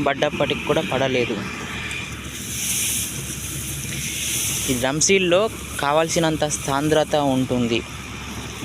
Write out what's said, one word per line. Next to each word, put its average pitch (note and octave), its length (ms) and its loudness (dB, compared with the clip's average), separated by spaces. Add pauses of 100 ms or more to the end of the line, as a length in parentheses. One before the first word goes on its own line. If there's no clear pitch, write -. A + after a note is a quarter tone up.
పడ్డప్పటికి C#3+ 640 2
కూడా D3+ 140 4 (100)
పడలేదు. B2+ 440 2 (3250)
ఈ - 100 2
డ్రమ్ C#3 260 2
సీడ్‌లో F#3+ 340 6 (400)
కావాల్సినంత D#3 640 4 (140)
సాంద్రత D3+ 580 2 (200)
ఉంటుంది B2 440 2 (840)